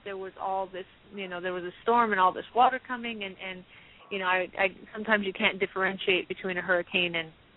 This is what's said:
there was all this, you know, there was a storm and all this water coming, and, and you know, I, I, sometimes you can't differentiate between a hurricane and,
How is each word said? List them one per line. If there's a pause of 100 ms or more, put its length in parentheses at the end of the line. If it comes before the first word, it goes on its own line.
there
was
all
this, (300)
you
know,
there
was
a (100)
storm
and
all
this (100)
water
coming,
and, (140)
and (480)
you
know,
I, (120)
I, (260)
sometimes
you
can't
differentiate
between
a
hurricane
and, (280)